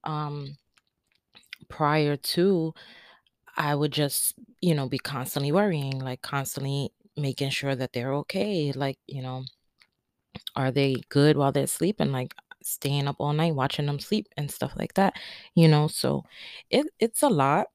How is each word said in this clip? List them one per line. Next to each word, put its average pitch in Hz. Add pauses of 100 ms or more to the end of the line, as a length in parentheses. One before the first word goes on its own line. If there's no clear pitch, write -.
um, 147 (1080)
prior 147
to, 170 (840)
I 143
would 147
just, - (240)
you 170
know, 135
be 139
constantly 139
worrying, 151
like, 131
constantly 139 (240)
making 139
sure 139
that 123
they're 127
okay, 180
like, 135
you 135
know, 127 (1120)
are 135
they 135
good 147
while 139
they're 139
sleeping, 160
like, 127 (300)
staying 143
up 139
all 147
night 156
watching 139
them 143
sleep -
and 147
stuff -
like -
that, 190 (420)
you 165
know? 151
So, - (440)
it, 302 (140)
it's 233
a 285
lot 147